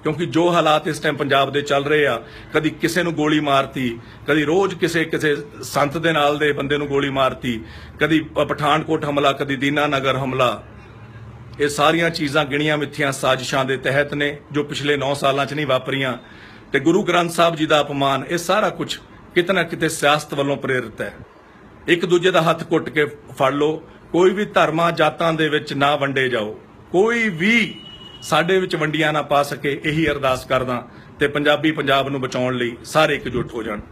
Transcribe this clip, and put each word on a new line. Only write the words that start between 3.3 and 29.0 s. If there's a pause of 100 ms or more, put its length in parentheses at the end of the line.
ਮਾਰਤੀ, (280)
ਕਦੀ
ਰੋਜ਼
ਕਿਸੇ,
ਕਿਸੇ (260)
ਸੰਤ
ਦੇ
ਨਾਲ
ਦੇ
ਬੰਦੇ
ਨੂੰ
ਗੋਲੀ
ਮਾਰਤੀ, (360)
ਕਦੀ
ਪ-,
ਪਠਾਨਕੋਟ
ਹਮਲਾ,
ਕਦੀ
ਦੀਨਾ
ਨਗਰ
ਹਮਲਾ। (960)
ਇਹ
ਸਾਰੀਆਂ
ਚੀਜ਼ਾਂ
ਗਿਣੀਆਂ
ਮਿੱਥੀਆਂ
ਸਾਜ਼ਿਸ਼ਾਂ
ਦੇ
ਤਹਿਤ
ਨੇ, (140)
ਜੋ
ਪਿਛਲੇ
ਨੌ
ਸਾਲਾਂ
'ਚ
ਨਹੀਂ
ਵਾਪਰੀਆਂ। (540)
ਤੇ
ਗੁਰੂ
ਗ੍ਰੰਥ
ਸਾਹਿਬ
ਜੀ
ਦਾ
ਅਪਮਾਨ,
ਇਹ
ਸਾਰਾ
ਕੁਝ (380)
ਕਿਤੇ
ਨਾ
ਕਿਤੇ
ਸਿਆਸਤ
ਵੱਲੋਂ
ਪ੍ਰੇਰਿਤ
ਹੈ। (720)
ਇੱਕ
ਦੂਜੇ
ਦਾ
ਹੱਥ
ਘੁੱਟ
ਕੇ
ਫੜ
ਲਓ, (280)
ਕੋਈ
ਵੀ
ਧਰਮਾਂ
ਜਾਤਾਂ
ਦੇ
ਵਿੱਚ
ਨਾ
ਵੰਡੇ
ਜਾਓ, (320)
ਕੋਈ
ਵੀ (420)
ਸਾਡੇ
ਵਿੱਚ
ਵੰਡੀਆਂ